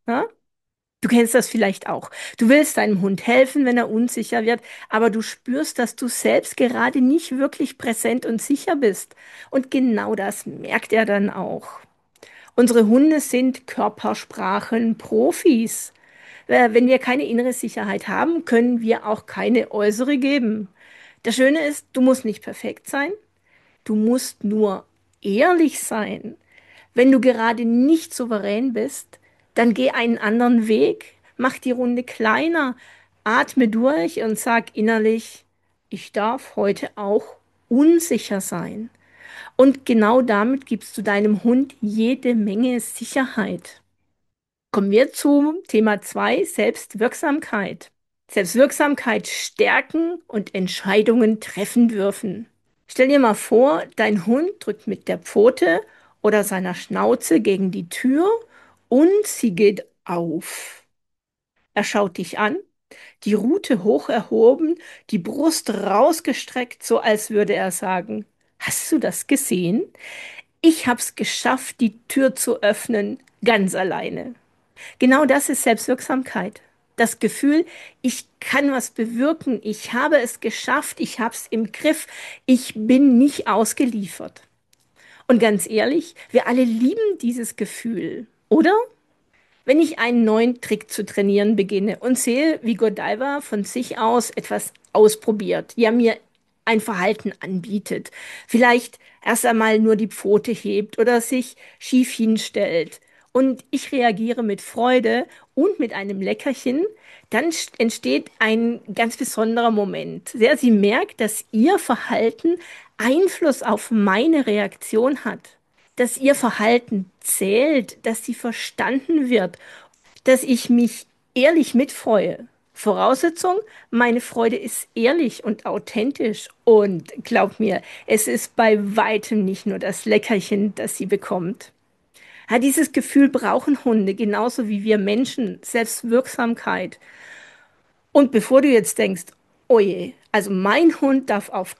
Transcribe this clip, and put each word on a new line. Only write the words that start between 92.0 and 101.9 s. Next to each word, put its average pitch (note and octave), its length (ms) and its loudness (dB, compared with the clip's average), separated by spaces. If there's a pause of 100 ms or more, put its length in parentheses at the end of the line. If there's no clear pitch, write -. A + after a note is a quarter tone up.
sehe, D4 460 0
wie A#3 100 -2
Godiva A3 680 -2
von G#3 220 -6
sich - 360 -8
aus A3+ 320 0
etwas - 420 -8 (200)
ausprobiert, G#3 800 2
ja A3+ 160 2
mir A3+ 260 2 (480)
ein A3 160 2
Verhalten G3+ 580 -4
anbietet, F#3+ 720 -8 (360)
vielleicht A#3+ 520 2 (240)
erst A3+ 220 -2
einmal A3 340 2
nur A3 160 4
die G#3+ 120 -2
Pfote G3+ 440 0
hebt G#3 480 -6
oder A#3 220 2
sich B3+ 340 -6 (240)
schief B3+ 320 0